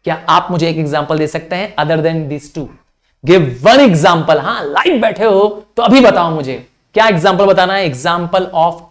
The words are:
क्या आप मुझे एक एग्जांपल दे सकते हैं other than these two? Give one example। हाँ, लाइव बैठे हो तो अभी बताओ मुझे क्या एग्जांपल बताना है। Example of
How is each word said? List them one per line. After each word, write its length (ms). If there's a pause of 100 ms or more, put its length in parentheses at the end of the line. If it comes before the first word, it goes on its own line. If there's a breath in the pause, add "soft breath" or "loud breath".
क्या 80 (140)
आप 220
मुझे 200
एक 60
एग्जांपल 420
दे 80
सकते 300
हैं 200
other 200
than 220 (100)
these 260
two? 120 (580)
Give 220 (160)
one 220
example। 560
हाँ, 240
लाइव 360
बैठे 240
हो 240 (280)
तो 60
अभी 180
बताओ 300
मुझे 260 (380)
क्या 140
एग्जांपल 380
बताना 280
है। 160
Example 560 (100)
of 220 (120)